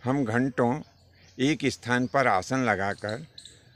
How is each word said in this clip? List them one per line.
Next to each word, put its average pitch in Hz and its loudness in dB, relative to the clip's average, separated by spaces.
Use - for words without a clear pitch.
हम 135 0
घंटों 123 0
एक 139 0
स्थान 123 0
पर 135 2
आसन 120 0
लगाकर 104 -2